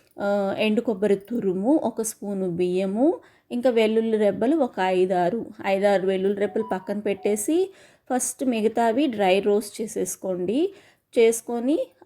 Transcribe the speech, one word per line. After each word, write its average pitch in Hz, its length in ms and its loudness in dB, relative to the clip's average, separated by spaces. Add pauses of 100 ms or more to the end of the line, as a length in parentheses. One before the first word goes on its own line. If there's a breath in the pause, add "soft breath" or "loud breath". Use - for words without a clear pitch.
(200 soft breath)
ఆ, 202 380 0
ఎండు 214 220 2
కొబ్బరి 202 360 0
తురుము, 196 680 0
ఒక 226 180 -4
స్పూను 196 480 -4
బియ్యము, 190 680 0 (320 soft breath)
ఇంకా 247 200 0
వెల్లుల్లి 220 460 2
రెబ్బలు 214 400 2
ఒక 247 240 -2
ఐదారు, 185 640 2 (200)
ఐదారు 196 400 2
వెల్లుల్లి 190 340 0
రెబ్బలు 208 320 -2
పక్కన 196 260 -6
పెట్టేసి 214 720 -2 (400 loud breath)
ఫస్ట్ - 320 -4
మిగతావి 233 600 0
డ్రై 202 340 2
రోస్ట్ 208 400 0
చేసేసుకోండి. 196 920 -4 (460 loud breath)
చేసుకొని 240 680 2 (200)